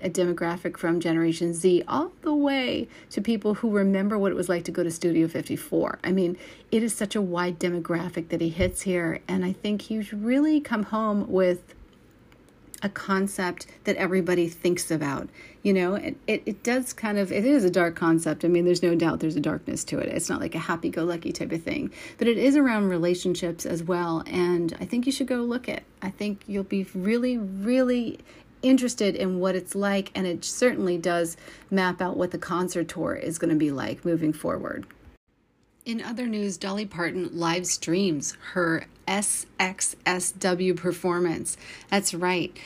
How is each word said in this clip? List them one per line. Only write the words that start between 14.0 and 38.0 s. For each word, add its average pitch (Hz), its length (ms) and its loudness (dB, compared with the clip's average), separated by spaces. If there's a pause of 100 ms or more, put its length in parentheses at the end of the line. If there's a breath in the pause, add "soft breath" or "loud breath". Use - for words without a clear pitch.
thinks 170 460 -2
about. 147 360 -2 (340 loud breath)
You 202 100 4
know, 185 220 2
it, - 220 -6 (100)
it, 214 180 0
it 214 180 -6
does 247 300 0
kind 208 260 -2
of, 190 140 0
it 202 120 0
is 269 200 6
a 180 60 4
dark 170 260 2
concept. 165 480 2
I 170 40 2
mean, 175 180 6
there's 175 160 4
no 170 120 4
doubt 165 260 2
there's 160 140 0
a 151 60 0
darkness 156 440 -2
to - 140 -4
it. - 100 -2
It's - 200 -4
not - 120 -4
like - 140 -4
a 165 60 -4
happy-go-lucky 170 720 -2
type - 180 -6
of 165 120 -4
thing, - 280 -4 (280 loud breath)
but 226 100 2
it 233 80 4
is 269 200 6
around 220 340 4
relationships 175 720 0
as 170 180 -2
well. 170 440 0
And 175 520 0
I - 60 -8
think 240 220 -2
you 277 60 2
should 269 140 -2
go 247 120 0
look 240 280 -2
it. - 160 -6 (200)
I 190 80 -4
think 208 360 -6
you'll 202 160 -2
be 196 320 -2
really, 233 440 0
really 233 800 0 (400 loud breath)
interested 247 560 4
in 185 240 0
what 185 140 2
it's 180 200 -6
like, 196 400 0
and 190 120 -2
it 170 180 -4
certainly 196 540 2
does 170 400 0 (320 loud breath)
map 185 320 2
out 180 160 -2
what 180 120 0
the 175 80 -6
concert 175 500 -2
tour - 260 -4
is - 240 -6
gonna 165 160 2
be 151 160 2
like 123 340 -6
moving 165 280 0
forward. - 540 -6 (1000)
In 226 160 -6
other 240 260 -6
news, 208 300 -4
Dolly 202 300 -4
Parton 175 420 -4 (100)
live 170 280 0
streams 170 720 0 (140)